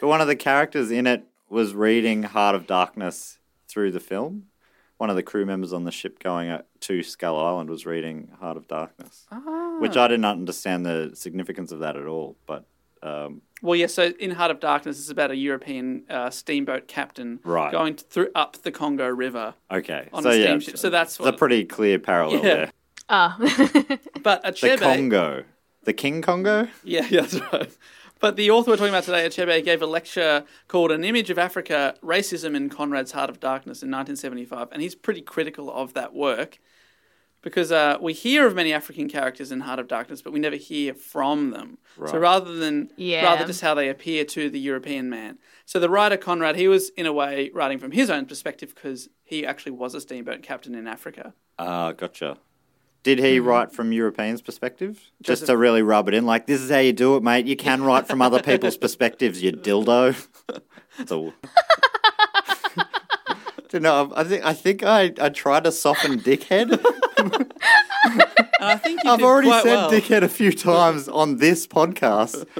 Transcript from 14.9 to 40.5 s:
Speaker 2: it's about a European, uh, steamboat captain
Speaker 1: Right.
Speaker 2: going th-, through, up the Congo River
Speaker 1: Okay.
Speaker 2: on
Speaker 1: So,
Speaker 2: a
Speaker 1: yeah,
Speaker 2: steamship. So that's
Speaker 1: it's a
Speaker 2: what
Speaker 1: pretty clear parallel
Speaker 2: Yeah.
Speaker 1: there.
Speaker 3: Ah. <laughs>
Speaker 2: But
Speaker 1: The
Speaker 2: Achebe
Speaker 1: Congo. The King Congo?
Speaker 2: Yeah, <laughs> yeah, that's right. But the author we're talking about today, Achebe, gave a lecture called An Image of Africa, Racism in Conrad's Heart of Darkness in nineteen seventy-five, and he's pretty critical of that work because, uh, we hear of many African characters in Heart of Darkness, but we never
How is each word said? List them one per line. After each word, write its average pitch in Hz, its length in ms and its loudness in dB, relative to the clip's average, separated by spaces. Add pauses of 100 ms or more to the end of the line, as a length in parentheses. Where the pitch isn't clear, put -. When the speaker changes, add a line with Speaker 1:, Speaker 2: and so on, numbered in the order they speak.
Speaker 2:
it's 143 120 -16
about 143 220 -2
a 135 40 -6
European, 135 760 -8
uh, 127 200 -6
steamboat 139 580 -6
captain 123 560 -10
Speaker 1:
Right. 156 300 -2
Speaker 2:
going 160 220 -2
th-, - 140 -20
through, 185 260 -2
up 156 280 -4
the 170 80 -8
Congo 143 380 -4
River 123 440 -6 (160)
Speaker 1:
Okay. 80 440 -8
Speaker 2:
on - 100 -8
Speaker 1:
So, 123 60 2
Speaker 2:
a 120 60 6
Speaker 1:
yeah, 107 100 6
Speaker 2:
steamship. - 320 0
So 190 120 -2
that's 170 240 0
Speaker 1:
it's - 60 -14
a 185 40 -8
Speaker 2:
what 131 140 2
Speaker 1:
pretty 123 280 2
clear 101 340 0
parallel 82 380 0
Speaker 2:
Yeah. - 40 0 (140)
Speaker 1:
there. 78 160 -4 (380)
Speaker 3:
Ah. 185 280 2
<laughs> 269 880 0
Speaker 2:
But 196 200 2
Speaker 1:
The 190 80 -4
Speaker 2:
Achebe 247 280 2
Speaker 1:
Congo. 101 640 2 (400)
The 107 100 -2
King 147 280 -4
Congo? 208 480 0 (140)
Speaker 2:
Yeah, 175 240 -4
<laughs> - 40 -4
yeah, 175 100 4
that's - 180 -4 (140)
right. - 160 -4 (520)
But 208 160 0
the 208 120 2
author 233 220 4
we're 214 60 4
talking 202 160 0
about 180 100 0
today, 175 240 0
Achebe, 165 360 0
gave 165 180 2
a 160 40 -2
lecture 160 600 -2 (240)
called 175 220 2
An 156 120 -2
Image 214 260 -2
of 170 80 -2
Africa, 170 640 -2
Racism 165 540 -4
in 139 140 -4
Conrad's 139 420 -6
Heart 139 180 -4
of 123 120 -16
Darkness 135 420 -8
in 135 60 -10
nineteen 139 260 -8
seventy-five, 123 560 -12
and 151 100 -10
he's 175 140 -8
pretty 185 260 -6
critical 151 500 -8
of 127 240 -8
that 123 180 -8
work 139 440 -4 (840)
because, 165 320 -2
uh, 151 280 2
we 165 120 -4
hear 269 340 2
of 196 80 0
many 165 180 0
African 147 360 -6
characters 135 420 -6
in 131 80 -8
Heart 127 200 -8
of 123 100 -10
Darkness, 123 320 -8
but 156 120 -14
we 151 60 -4
never 151 160 -4